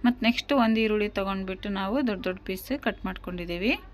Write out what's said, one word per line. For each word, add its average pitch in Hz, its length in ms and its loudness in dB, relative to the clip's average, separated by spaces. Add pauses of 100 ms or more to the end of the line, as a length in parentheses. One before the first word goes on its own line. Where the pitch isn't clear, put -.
ಮತ್ತು 240 220 4
ನೆಕ್ಸ್ಟ್ - 240 0 (120)
ಒಂದು 220 200 4
ಈರುಳ್ಳಿ 214 240 2 (120)
ತೊಗೊಂಡ್ಬಿಟ್ಟು 190 500 -4
ನಾವು 196 260 -2 (120)
ದೊಡ್ಡ 196 200 -2
ದೊಡ್ಡ 185 200 -2
ಪೀಸ್ 190 200 -6 (180)
ಕಟ್ 202 220 -2
ಮಾಡ್ಕೊಂಡಿದ್ದೀವಿ. 180 640 -2 (220)